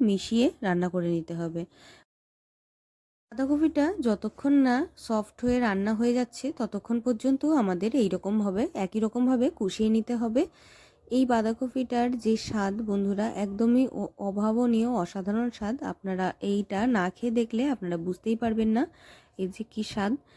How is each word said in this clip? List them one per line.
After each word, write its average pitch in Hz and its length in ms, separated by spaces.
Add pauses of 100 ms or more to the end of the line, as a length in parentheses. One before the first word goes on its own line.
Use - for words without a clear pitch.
মিশিয়ে 226 440 (160)
রান্না 180 280
করে 175 200
নিতে 170 240
হবে। 165 300 (1700)
বাঁধাকপিটা 294 540 (160)
যতক্ষণ 233 600
না 247 140 (220)
সফট - 440
হয়ে 247 180
রান্না 208 340
হয়ে 233 200
যাচ্ছে, 247 320 (120)
ততক্ষণ 220 420
পর্যন্ত 247 420 (140)
আমাদের 202 400
এইরকমভাবে, 202 680 (120)
একই 202 240
রকমভাবে 247 560
কষিয়ে 220 340
নিতে 220 260
হবে। 226 260 (680)
এই 254 180
বাঁধাকপিটার 240 840 (100)
যে 226 200
স্বাদ 202 440
বন্ধুরা, 202 540
একদমই 226 560
অ-, - 280
অভাবনীয়, 220 720 (120)
অসাধারণ 202 500
স্বাদ। 220 320
আপনারা 185 440 (140)
এইটা 202 460
না 214 220
খেয়ে 233 300
দেখলে 226 300
আপনারা 180 280
বুঝতেই 185 440
পারবেন 220 300
না 226 120 (540)
এর 190 120
যে 202 200
কী 220 140
স্বাদ। 208 300 (240)